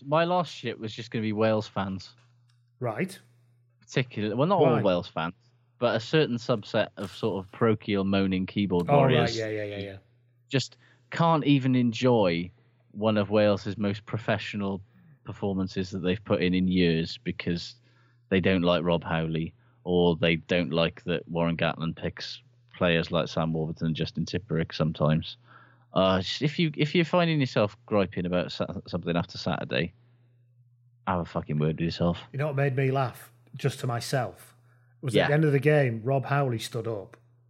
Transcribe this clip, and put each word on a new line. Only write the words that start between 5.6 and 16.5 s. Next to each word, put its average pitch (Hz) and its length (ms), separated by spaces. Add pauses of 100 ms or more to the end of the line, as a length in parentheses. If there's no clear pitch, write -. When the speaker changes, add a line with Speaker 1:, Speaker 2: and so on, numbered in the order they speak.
Speaker 1:
but 113 160
a 117 40
certain 143 380
subset 110 500 (100)
of 92 180
sort 98 280
of 95 80
parochial 107 540
moaning 95 400
keyboard 92 420
Speaker 2:
Oh, 143 60
right, 143 60 (120)
Speaker 1:
warriors. 117 260
Speaker 2:
yeah, 110 120
yeah, 107 160
yeah, 101 120
yeah. 101 180 (540)
Speaker 1:
Just - 280 (340)
can't 160 340
even 135 300
enjoy 110 760 (420)
one 107 260
of 98 120
Wales's 104 480
most 101 280
professional 101 760 (440)
performances 95 640
that 95 80
they've 90 240
put - 180
in 90 120